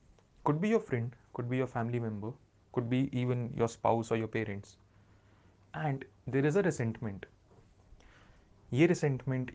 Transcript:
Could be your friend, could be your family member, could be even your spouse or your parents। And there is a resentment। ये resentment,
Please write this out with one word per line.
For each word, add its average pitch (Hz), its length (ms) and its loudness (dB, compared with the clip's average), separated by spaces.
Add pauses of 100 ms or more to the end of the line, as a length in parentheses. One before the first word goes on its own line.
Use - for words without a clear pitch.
(460)
Could 156 160 4
be 214 80 2
your 220 100 4
friend, 123 300 -2
could - 400 -8
be 127 100 2
your 127 160 0
family 120 240 0
member, 107 320 -4 (420)
could 120 160 0
be 127 120 4 (220)
even 123 200 0 (140)
your 113 180 2
spouse 113 360 2
or 113 40 4
your 110 200 -2
parents। 104 360 -4 (1040)
And 143 280 -2 (240)
there 139 220 4
is 156 60 0
a 202 60 6
resentment। 113 640 -2 (1500)
ये 147 160 6
resentment, 131 680 0